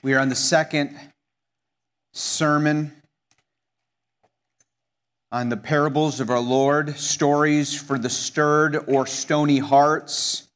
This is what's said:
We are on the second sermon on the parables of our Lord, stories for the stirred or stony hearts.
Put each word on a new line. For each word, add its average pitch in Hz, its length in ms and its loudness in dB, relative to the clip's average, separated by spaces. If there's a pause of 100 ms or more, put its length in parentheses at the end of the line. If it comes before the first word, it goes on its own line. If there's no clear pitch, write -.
We 135 100 0
are 131 60 4
on 135 100 0
the 127 60 -2
second 156 600 -2 (1160)
sermon 151 760 0 (2500)
on 120 180 -4
the 120 80 -2
parables 147 640 0
of 117 100 -4
our 123 100 2
Lord, 139 600 0
stories 147 760 0
for 139 240 -6
the 120 100 -4
stirred 151 800 0
or 131 200 2
stony 147 500 0
hearts. 143 1000 0